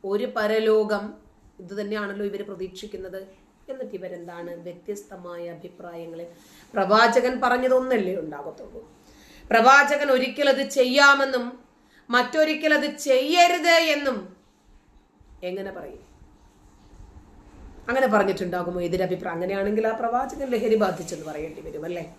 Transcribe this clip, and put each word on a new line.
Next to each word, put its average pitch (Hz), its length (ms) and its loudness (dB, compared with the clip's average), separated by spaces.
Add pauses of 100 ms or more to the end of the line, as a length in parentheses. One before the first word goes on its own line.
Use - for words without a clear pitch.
(100)
ഒരു 208 160 -2 (100)
പരലോകം, 214 680 2 (580)
ഇത് 175 180 -16
തന്നെയാണല്ലോ 202 480 -6
ഇവര് 202 220 -8
പ്രതീക്ഷിക്കുന്നത്. 185 680 -12 (520)
എന്നിട്ട് 254 280 -10
ഇവരെന്താണ് 175 540 -12 (140)
വ്യത്യസ്തമായ 175 760 -12 (140)
അഭിപ്രായങ്ങൾ? 165 640 -14 (540)
പ്രവാചകൻ 226 680 4
പറഞ്ഞതൊന്നല്ലേ 254 800 2
ഉണ്ടാകത്തുള്ളൂ? 143 580 -14 (680)
പ്രവാചകൻ 285 640 6
ഒരിക്കൽ 262 400 0
അത് 269 80 -2 (140)
ചെയ്യാമെന്നും 269 680 4 (680)
മറ്റൊരിക്കൽ 302 640 2
അത് 294 100 0 (180)
ചെയ്യരുത് 339 680 4 (180)
എന്നും 269 240 -2 (1300)
എങ്ങനെ 190 300 -8
പറയും? 135 240 -16 (1900)
അങ്ങനെ 262 260 2
പറഞ്ഞിട്ടുണ്ടാകുമോ 180 760 0
എതിരഭിപ്രായം? 180 480 -4
അങ്ങനെയാണെങ്കിൽ 196 560 -2
ആ - 80 -4
പ്രവാചകൻ 254 540 -4
ലഹരി 214 300 2
ബാധിച്ചെന്ന് 165 460 -6
പറയേണ്ടി 151 360 -10
വരും, 156 220 -12
അല്ലേ? 175 160 -8 (140)